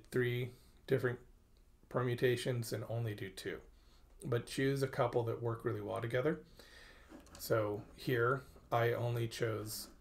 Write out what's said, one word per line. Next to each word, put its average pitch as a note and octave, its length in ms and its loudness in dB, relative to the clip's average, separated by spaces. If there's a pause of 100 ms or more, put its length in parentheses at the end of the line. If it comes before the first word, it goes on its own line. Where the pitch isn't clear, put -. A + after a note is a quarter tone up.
(100)
three B2 400 0 (360)
different B2 320 2 (680)
permutations, B2 800 2
then A#2 220 -4
only A2+ 240 -2
do G2 160 -8
two. F#2 260 -6 (720)
But A#2+ 200 0
choose C3+ 360 2
a C3+ 40 0
couple B2 360 2
that A2+ 200 -2
work A2+ 220 -2
really G#2 160 0
well G2+ 220 -2
together. B2+ 380 0 (1000)
So G#2 420 0 (160)
here, B2+ 460 2 (280)
I A#2 220 4
only A#2+ 340 0
chose A2 640 -4 (120)